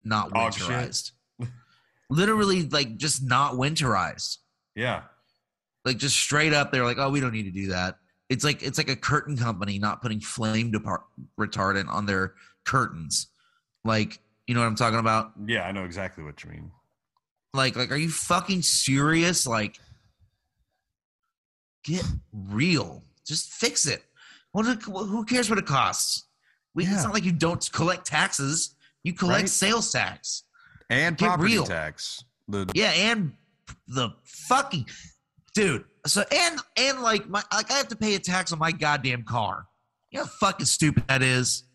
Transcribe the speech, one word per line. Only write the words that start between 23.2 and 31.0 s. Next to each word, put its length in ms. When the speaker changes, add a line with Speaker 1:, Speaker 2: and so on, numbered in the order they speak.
Speaker 1:
Just 260
fix 340
it. 180
What? 120
Who 420
cares 240
what 100
it 80
costs? 580
We, 100
Speaker 2:
Yeah. 100
Speaker 1:
it's 100
not 100
like 100
you 80
don't 400
collect 340
taxes. 680
You 100
collect 300
Speaker 2:
Right? 60
Speaker 1:
sales 420
tax. 540
Speaker 2:
And 260